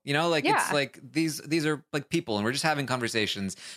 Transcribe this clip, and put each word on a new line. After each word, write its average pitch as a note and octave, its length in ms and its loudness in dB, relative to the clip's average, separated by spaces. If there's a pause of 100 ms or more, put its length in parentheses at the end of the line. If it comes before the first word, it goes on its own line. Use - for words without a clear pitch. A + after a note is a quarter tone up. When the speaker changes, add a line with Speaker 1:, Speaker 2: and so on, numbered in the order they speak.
Speaker 1:
you C#3 100 -4
know, D#3+ 160 2
like, D#3 160 2
it's D#4 240 2
Speaker 2:
Yeah. F3 60 -2
Speaker 1:
like, C#3 260 -2
these, D3+ 420 -2
these D3+ 220 0
are, D3+ 280 -2
like, C#3+ 160 -4
people, C#3 300 0
and G2+ 60 0
we're A2+ 60 2
just C#3 140 -2
having C#3+ 220 2
conversations, A2 680 0 (220)